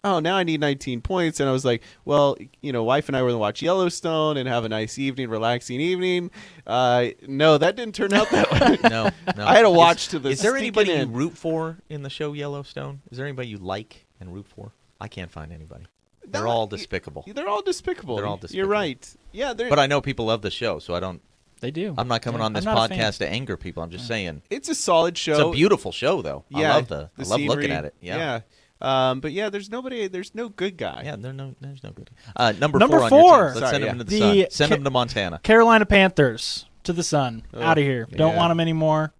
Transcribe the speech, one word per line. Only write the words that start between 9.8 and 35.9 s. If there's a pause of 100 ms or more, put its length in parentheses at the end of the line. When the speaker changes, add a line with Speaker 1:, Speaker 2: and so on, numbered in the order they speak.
Speaker 1:
to
the
Speaker 2:
is
there
Speaker 1:
stinking
Speaker 2:
anybody
you
Speaker 1:
end.
Speaker 2:
root
for (100)
in
the
show
Yellowstone? (100)
Is
there
anybody
you
like (140)
and
root
for? (300)
I
can't
find
anybody. (420)
They're
Speaker 1:
Not
Speaker 2:
all
Speaker 1:
y-,
Speaker 2:
despicable.
Speaker 1:
they're
all
despicable.
Speaker 2:
They're
all
Speaker 1:
You're
Speaker 2:
despicable.
Speaker 1:
right. (180)
Yeah,
they're
Speaker 2:
But
I
know
people
love
the
show,
so
I
don't. (380)
Speaker 3:
They
do.
Speaker 2:
I'm
not
coming
Speaker 3:
Yeah,
Speaker 2:
on
this
Speaker 3:
I'm
not
a
fan.
Speaker 2:
podcast
to
anger
people.
I'm
just
Speaker 3:
Yeah.
Speaker 2:
saying.
Speaker 1:
It's
a
solid
show.
Speaker 2:
It's
a
beautiful
show,
though.
I
Speaker 1:
Yeah,
Speaker 2:
love
the,
Speaker 1:
the
Speaker 2:
I
love
looking
Speaker 1:
scenery.
Speaker 2:
at
it.
Yeah. (400)
Speaker 1:
Yeah.
Um,
but
yeah,
there's
nobody.
There's
no
good
guy.
Speaker 2:
Yeah,
there's
no,
there's
no
good. (280)
Uh,
number
Speaker 3:
Number
Speaker 2:
four
on
your
Speaker 3:
four.
Speaker 2:
teams.
Let's
Speaker 1:
Sorry,
Speaker 2:
send
him
Speaker 1:
yeah.
Speaker 2:
into
the
Speaker 3:
The (240)
Speaker 2:
sun.
Send
Speaker 3:
Ca-
Speaker 2:
him
to
Montana.
Speaker 3:
Carolina
Panthers (180)